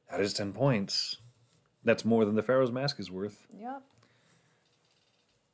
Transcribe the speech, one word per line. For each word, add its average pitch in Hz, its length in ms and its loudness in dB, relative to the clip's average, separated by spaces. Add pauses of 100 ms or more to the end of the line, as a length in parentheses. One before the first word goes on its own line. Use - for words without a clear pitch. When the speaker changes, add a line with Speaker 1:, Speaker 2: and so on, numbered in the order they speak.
(100)
Speaker 1:
That - 100 -2
is 101 140 0
ten 101 180 -4
points. 110 680 0 (640)
That's 113 220 2
more 113 220 4
than 104 80 0
the 107 80 2
Pharaoh's 131 300 4
Mask 135 280 -4
is 90 100 -10
worth. 95 360 -10 (120)
Speaker 2:
Yep. 262 240 -12 (1700)